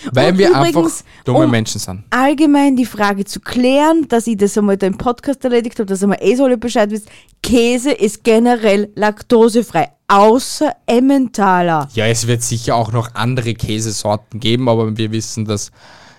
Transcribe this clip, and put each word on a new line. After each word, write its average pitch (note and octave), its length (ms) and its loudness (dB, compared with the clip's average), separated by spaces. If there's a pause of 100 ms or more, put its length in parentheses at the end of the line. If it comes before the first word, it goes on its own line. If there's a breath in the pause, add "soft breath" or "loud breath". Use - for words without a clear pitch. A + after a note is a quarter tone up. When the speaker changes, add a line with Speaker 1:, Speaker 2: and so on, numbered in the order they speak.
(120)
Speaker 1:
weil C3+ 180 2
Speaker 2:
Und F#3 80 2
Speaker 1:
wir C4 120 2
Speaker 2:
übrigens, E4+ 260 2
Speaker 1:
einfach - 480 -4
dumme C#4+ 200 2
Speaker 2:
um C#3 60 2
Speaker 1:
Menschen A2+ 300 -2
sind. F#2+ 300 -10
Speaker 2:
allgemein C#4+ 680 2
die B3 100 0
Frage G3+ 380 -2
zu - 160 -10
klären, C#4+ 680 2
dass A#3 200 0
ich A3+ 80 0
das G3+ 200 0
einmal G3+ 220 2
da G3 80 -2
im F#3 100 -2
Podcast - 480 -4
erledigt A#3+ 360 -2
habe, G#3 60 -4
dass F#3+ 160 -4
einmal G3+ 200 2
eh G3+ 140 2
so C4+ 80 2
alle B3+ 120 2
Bescheid A3 360 -2
wisst, G#3+ 160 -8 (340 soft breath)
Käse A#3+ 480 0
ist - 320 -2
generell A3 720 2
laktosefrei, G#3+ 960 0 (160)
außer A3 680 2 (140)
Emmentaler. G3 1040 0
Speaker 1:
Ja, G#2+ 140 -2
es A#2 220 0
wird A#2+ 160 -2
sicher A#2+ 320 -4
auch A2 160 -2
noch A#2 240 -4
andere A#2 380 -2
Käsesorten G#2+ 840 -6
geben, A#2+ 300 0
aber A2 280 0
wir A2 140 -4
wissen, A2 340 -6
dass G#2 280 -6 (460 soft breath)